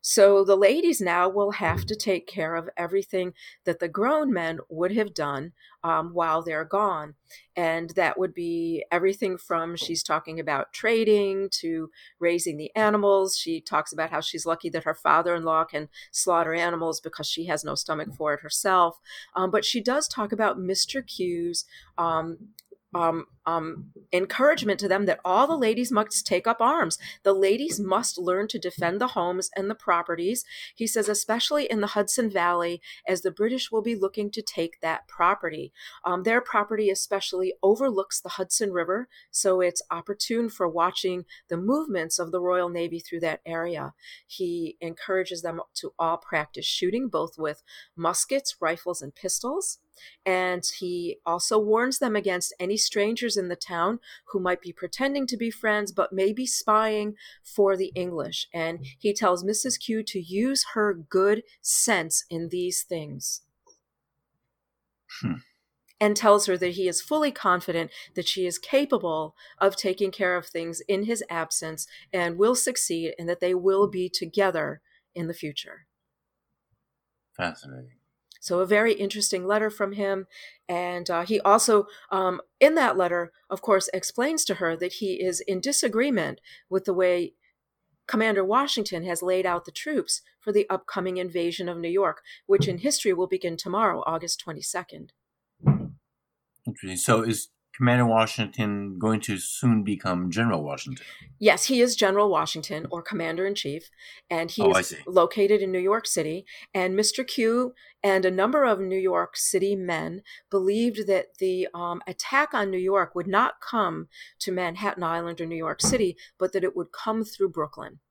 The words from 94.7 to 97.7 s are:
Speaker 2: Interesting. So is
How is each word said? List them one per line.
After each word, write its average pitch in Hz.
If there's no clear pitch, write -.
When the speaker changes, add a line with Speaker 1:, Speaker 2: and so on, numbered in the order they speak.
Speaker 2:
Interesting. 92
So 113
is 110